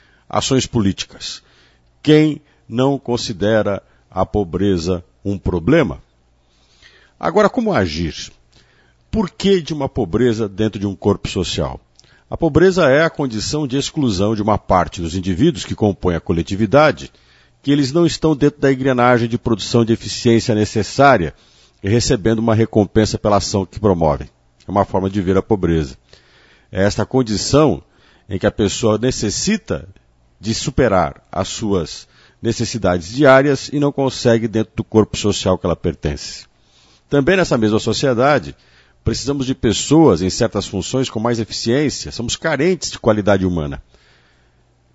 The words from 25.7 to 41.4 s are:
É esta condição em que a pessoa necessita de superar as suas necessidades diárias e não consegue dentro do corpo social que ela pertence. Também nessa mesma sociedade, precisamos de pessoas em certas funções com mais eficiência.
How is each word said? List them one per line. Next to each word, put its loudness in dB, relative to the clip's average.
É 0
esta 0
condição 0
em -6
que 0
a 2
pessoa 0
necessita -4
de -6
superar 0
as -4
suas -4
necessidades -2
diárias 4
e -4
não 2
consegue 0
dentro -2
do -4
corpo 2
social 0
que -10
ela 0
pertence. -6
Também 2
nessa 0
mesma 2
sociedade, 0
precisamos -4
de -4
pessoas 4
em 0
certas -2
funções -4
com -6
mais -2
eficiência. -4